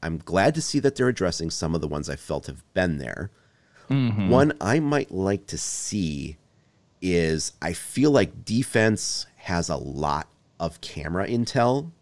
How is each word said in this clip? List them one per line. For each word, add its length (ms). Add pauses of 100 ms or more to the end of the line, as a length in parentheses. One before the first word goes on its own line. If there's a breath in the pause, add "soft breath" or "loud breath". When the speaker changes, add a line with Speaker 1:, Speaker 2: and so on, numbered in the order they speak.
Speaker 1:
I'm 160
glad 380
to 60
see 180
that 160
they're 120
addressing 440
some 240
of 60
the 60
ones 220
I 60
felt 320
have 160 (100)
been 240
there. 320 (600 soft breath)
Speaker 2:
Mm-hmm. 400
Speaker 1:
One 300
I 200
might 320
like 360
to 100
see 800 (640)
is 600
I 120
feel 380
like 320
defense 920
has 340
a 80
lot 500 (320)
of 220
camera 460
intel. 640 (100)